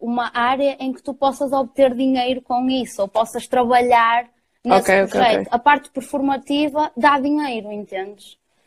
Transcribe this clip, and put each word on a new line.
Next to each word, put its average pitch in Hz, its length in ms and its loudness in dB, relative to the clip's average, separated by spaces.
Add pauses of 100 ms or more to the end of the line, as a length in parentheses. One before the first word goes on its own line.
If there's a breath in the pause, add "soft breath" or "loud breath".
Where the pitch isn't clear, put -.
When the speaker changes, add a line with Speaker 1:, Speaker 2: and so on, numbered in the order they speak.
Speaker 1:
uma 233 340 -4
área 269 460 0
em 262 120 -6
que 254 100 -12
tu - 120 -8
possas 269 380 -2
obter 269 420 0
dinheiro 254 480 -2
com 254 260 -4
isso, 262 340 -4
ou 196 60 -4
possas 233 380 -4
trabalhar 240 800 2 (360)
nesse 190 240 6
Speaker 2:
Ok, 190 160 4
ok, 202 160 -2
Speaker 1:
projeto. 220 260 2
Speaker 2:
ok. - 40 -16
Speaker 1:
A 240 80 0
parte 285 320 2
performativa 285 1080 -2
dá 285 220 4
dinheiro, 262 540 -4
entendes? 202 640 -12 (300 soft breath)